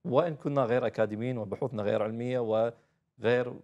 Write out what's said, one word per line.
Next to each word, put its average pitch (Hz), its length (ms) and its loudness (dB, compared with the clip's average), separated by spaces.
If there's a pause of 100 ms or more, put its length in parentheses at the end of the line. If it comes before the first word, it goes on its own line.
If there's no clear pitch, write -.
وإن 151 300 2
كنا 139 280 0
غير 120 220 2
أكاديميين 110 520 -2
وبحوثنا 107 460 -4
غير 107 200 2
علمية 120 360 -2
وغير 117 1120 0 (100)